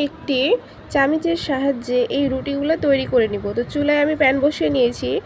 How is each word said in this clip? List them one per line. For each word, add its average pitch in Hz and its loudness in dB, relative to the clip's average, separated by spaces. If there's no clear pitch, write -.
একটি 277 -4
চামচের 311 2
সাহায্যে 262 0
এই 285 0
রুটিগুলো 277 -2
তৈরি 269 2
করে 233 4
নিব। 202 -4
তো 240 0
চুলায় 294 2
আমি 311 2
প্যান 277 4
বসিয়ে 302 0
নিয়েছি, 247 0